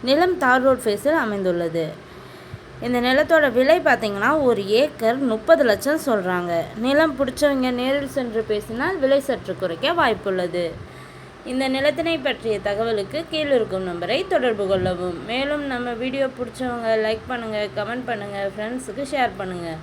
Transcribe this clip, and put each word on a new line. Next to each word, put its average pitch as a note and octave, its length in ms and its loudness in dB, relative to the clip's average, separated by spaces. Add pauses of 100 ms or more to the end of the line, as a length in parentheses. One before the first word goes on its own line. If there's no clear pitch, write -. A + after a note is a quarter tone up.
நிலம் E4+ 340 4
தார் B3+ 240 4
ரோடு B3+ 180 4
ஃபேஸில் A#3 380 2
அமைந்துள்ளது. F3 640 0 (1000)
இந்த B3 200 0
நிலத்தோட D4 500 6
விலை C#4 220 6 (100)
பார்த்தீங்கன்னா, A3 440 2 (160)
ஒரு G3+ 160 2 (180)
ஏக்கர் B3 360 2 (140)
முப்பது C#4+ 380 6
லட்சம் C#4 380 0
சொல்றாங்க. F3+ 440 0 (340)
நிலம் C#4+ 340 4
பிடிச்சவங்க C4 500 2 (100)
நேரில் C4+ 380 0
சென்று A3+ 340 -2
பேசினால் B3 520 -2
விலை C4+ 160 4 (100)
சற்று F3+ 320 -4
குறைக்க F#3 400 -2
வாய்ப்புள்ளது. F#3 640 0 (880)
இந்த C4 220 0
நிலத்தினை D4+ 400 0 (120)
பற்றிய A3 300 -2 (100)
தகவலுக்கு G#3+ 540 -2 (100)
கீழிருக்கும் A3+ 580 0
நம்பரை F3 300 -2 (140)
தொடர்பு A3+ 400 0
கொள்ளவும். F3+ 440 -2 (140)
மேலும் C#4+ 320 -2 (100)
நம்ம A#3+ 300 -4
வீடியோ C4 240 -2 (120)
பிடிச்சவங்க A#3+ 520 -4 (160)
லைக் A3 240 -4
பண்ணுங்க, A3 300 -4 (180)
கமெண்ட் A#3+ 320 -6
பண்ணுங்க, G3+ 260 -6 (160)
ஃப்ரெண்ட்ஸுக்கு A#3 600 -8
ஷேர் B3 280 0
பண்ணுங்க. F3 300 -6 (120)